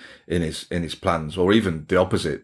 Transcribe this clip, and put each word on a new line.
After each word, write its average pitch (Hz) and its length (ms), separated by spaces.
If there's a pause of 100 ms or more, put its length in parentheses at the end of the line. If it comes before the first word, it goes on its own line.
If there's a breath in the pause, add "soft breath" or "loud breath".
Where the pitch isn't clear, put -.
(260 loud breath)
in 87 140
his, 82 300
in 85 120
his 78 120
plans, 82 420
or 92 160
even 90 360
the 92 80
opposite. 90 480